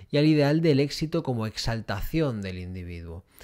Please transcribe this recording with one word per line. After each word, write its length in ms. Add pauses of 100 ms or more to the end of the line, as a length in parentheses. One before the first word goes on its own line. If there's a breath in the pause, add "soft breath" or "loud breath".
(100)
y 80
al 80
ideal 360
del 180
éxito 420
como 240
exaltación 960
del 160
individuo. 640 (200 loud breath)